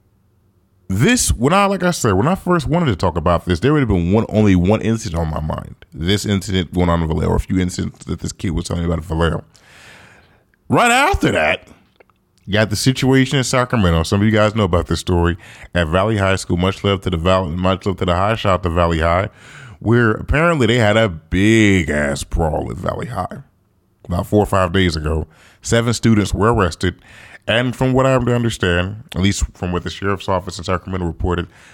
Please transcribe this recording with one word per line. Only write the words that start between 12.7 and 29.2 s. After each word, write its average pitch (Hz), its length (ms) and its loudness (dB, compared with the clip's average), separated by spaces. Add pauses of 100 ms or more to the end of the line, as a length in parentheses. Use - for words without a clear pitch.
situation 131 600 2
in 127 60 2
Sacramento. 110 600 2
Some 101 180 0
of 104 40 4
you 107 60 4
guys 107 240 2
know 110 80 2
about 87 240 0
this 82 120 -2
story 87 380 0 (380)
at 87 120 0
Valley 98 300 0
High 95 180 2
School. - 220 -4
Much 92 260 -2
love 98 180 0
to - 80 -6
the 87 80 -2
Val-, 92 320 2
much 92 360 -2
love 95 120 -2
to 98 80 -4
the 87 100 0
high, 101 200 0
shout 101 180 0
out 90 100 -2
to 90 60 -2
Valley 85 300 0
High, 85 300 0 (500)
where 117 320 2
apparently 143 540 0
they 117 120 2
had 107 200 4
a 113 120 4
big 98 800 2
ass 73 340 -4
brawl 78 480 -4
at - 60 -10
Valley - 300 -6
High 123 360 -8 (600)
about 92 200 -4
four 104 160 2
or 95 60 0
five 92 260 0
days 90 220 2
ago. 78 320 -4 (340)
Seven 117 320 0
students 107 400 2
were 104 180 2
arrested. 92 480 -2 (480)
And 117 280 0
from 131 180 0
what 131 120 4
I'm 131 200 2
to 120 100 2
understand, 104 680 -2 (120)
at 85 60 -2